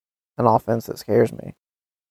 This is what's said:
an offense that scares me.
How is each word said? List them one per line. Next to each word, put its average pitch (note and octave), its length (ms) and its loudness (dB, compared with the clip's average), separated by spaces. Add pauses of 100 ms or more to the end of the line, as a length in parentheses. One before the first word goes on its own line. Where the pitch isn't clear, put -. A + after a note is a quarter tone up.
(360)
an A#2 80 0
offense A2+ 400 2
that - 140 -12
scares A2 340 0
me. - 220 -16 (560)